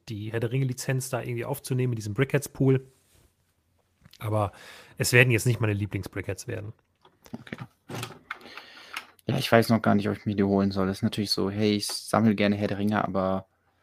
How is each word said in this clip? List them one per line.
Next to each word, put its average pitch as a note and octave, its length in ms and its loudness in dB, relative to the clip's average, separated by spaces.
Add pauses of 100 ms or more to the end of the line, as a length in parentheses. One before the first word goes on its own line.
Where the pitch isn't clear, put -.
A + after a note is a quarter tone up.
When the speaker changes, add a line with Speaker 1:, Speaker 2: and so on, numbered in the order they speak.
Speaker 1:
die G#2+ 240 -10
Herr A2+ 80 -2
der A2+ 120 -2
Ringe-Lizenz C3 580 -4
da A#2 120 -4
irgendwie A#2+ 220 -6
aufzunehmen B2+ 500 -4
in A2+ 40 -4
diesem G#2 160 -8
Brickheads-Pool. C3+ 720 2 (1300)
Aber G#2+ 340 -2 (440)
es - 140 0
werden B2 200 8
jetzt A2 140 2
nicht B2 140 2
meine G#2 140 0
Lieblings-Brickheads G2+ 720 -6
werden. G#2 240 -10 (640)
Speaker 2:
Okay. - 200 -14 (1700)
Ja, C3+ 120 -2
ich C3 140 -2
weiß A2+ 180 8
noch A2 120 4
gar A2+ 140 4
nicht, G2+ 120 2
ob G2+ 100 0
ich - 80 -10
mir G#2 100 -2
die G2 80 4
holen G2 280 4
soll. G2 160 0
Das G2 100 -2
ist - 60 -6
natürlich G#2+ 280 -2
so, G2 180 0
hey, G#2+ 240 0
ich G#2 140 -2
sammel G#2+ 480 2
gerne G2+ 200 2
Herr G#2 120 -2
der G2 100 -4
Ringe, G#2 260 0
aber F#2+ 420 -2 (380)